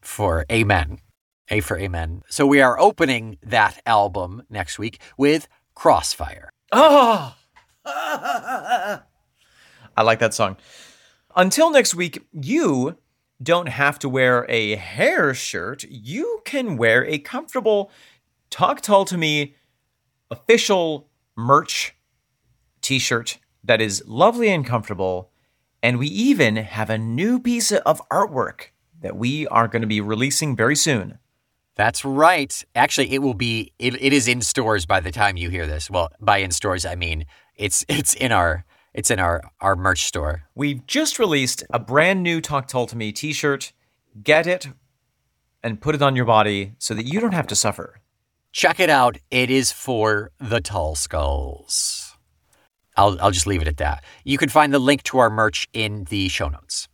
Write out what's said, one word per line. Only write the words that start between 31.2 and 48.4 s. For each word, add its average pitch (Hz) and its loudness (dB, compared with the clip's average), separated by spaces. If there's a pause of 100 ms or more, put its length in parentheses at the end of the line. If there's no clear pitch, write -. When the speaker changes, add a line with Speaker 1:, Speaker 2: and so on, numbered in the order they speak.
Speaker 1:
That's 113 0
right. 143 2
Actually, 127 2
it 135 0
will 135 0
be, 113 -2
it, 120 -2
it 135 4
is 135 4
in 123 0
stores 110 -2
by 95 2
the 87 -8
time 98 0
you 85 -6
hear 85 -4
this. 76 -8
Well, 87 -2 (100)
by 107 2
in 95 -4
stores, 90 -4
I 85 -6
mean 82 -6 (300)
it's, - -4
it's - -2
in 127 -2
our, 87 2 (300)
it's - -2
in 107 0
our, 85 0 (180)
our 98 2
merch 92 0
store. 78 -4 (120)
Speaker 2:
We've 139 -4
just 302 -2
released 151 0
a 123 -2
brand 156 2
new 170 0
Talk 139 -4
Tall 123 -2
to 117 -10
Me 107 -6
t-shirt. 143 -4 (520)
Get 156 4
it 180 -2 (920)
and 110 -6
put 151 -2
it 143 0
on 139 2
your 123 2
body 104 2
so - -6
that 110 -6
you 156 -2
don't 226 0
have 170 -2
to 104 -4
suffer. - -4 (520)